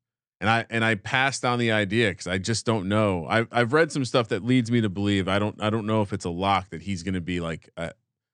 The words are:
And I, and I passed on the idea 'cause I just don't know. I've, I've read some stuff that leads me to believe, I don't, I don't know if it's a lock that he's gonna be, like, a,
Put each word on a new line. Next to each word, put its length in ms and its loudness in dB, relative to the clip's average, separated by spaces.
And 80 -2
I, 220 2
and 160 0
I 80 4
passed 520 -2
on 120 2
the 140 2
idea 420 2
'cause 140 -10
I 100 -2
just 260 -2
don't 240 0
know. 400 2
I've, 240 0
I've 220 0
read 180 4
some 140 -2
stuff 220 2
that 180 -4
leads 240 2
me 120 2
to 80 2
believe, 380 0
I 120 2
don't, 200 -4
I 120 0
don't 160 -2
know 160 2
if 100 -4
it's 120 -6
a 40 -2
lock 400 0
that 140 -12
he's 180 -6
gonna 200 -4
be, 180 -4
like, 360 -8
a, 160 -6